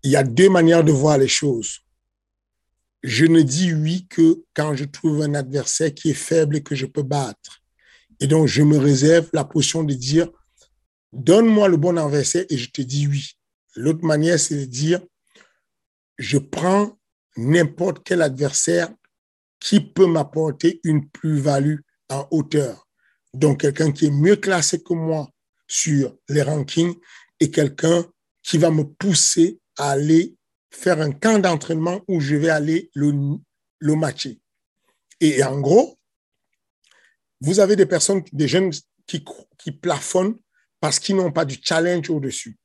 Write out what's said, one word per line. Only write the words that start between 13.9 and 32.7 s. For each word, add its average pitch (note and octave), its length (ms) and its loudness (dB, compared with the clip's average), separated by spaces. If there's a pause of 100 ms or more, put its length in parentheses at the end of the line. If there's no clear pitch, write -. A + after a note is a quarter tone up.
manière, D#3+ 340 0
c'est D3+ 180 -4
de C#3 80 -6
dire, « D3 360 -2 (1160)
Je C3+ 200 -4
prends F#3 600 -2 (380)
n'importe D#3 680 -2
quel F3 180 0
adversaire D3 680 -2 (720)
qui G3+ 200 2
peut F#3 260 2
m'apporter D#3+ 760 -2
une D3+ 240 0
plus-value D3 680 -2 (300)
en C#3 220 -8
hauteur. » D3 580 -4 (460)
Donc, C#3 260 0
quelqu'un D3 320 0
qui D3+ 140 0
est D3 40 2
mieux D#3 260 2
classé F3+ 460 -2
que F3 120 -4
moi D#3+ 360 -6 (360)
sur C#3+ 500 -2 (120)
les D3 140 0
rankings D#3 520 -2 (460)
et D#3 100 0
quelqu'un D#3+ 540 0 (380)
qui - 160 -2
va D#3+ 120 4
me D#3 140 0
pousser F3 760 0 (160)
à C#3+ 140 -4
aller D3+ 440 2 (360)
faire E3+ 300 -2
un D3 120 -2
camp A3 260 2
d'entraînement F3 680 -2
où F3 120 0
je C#3+ 140 -2
vais D#3 160 0
aller D#3 440 -2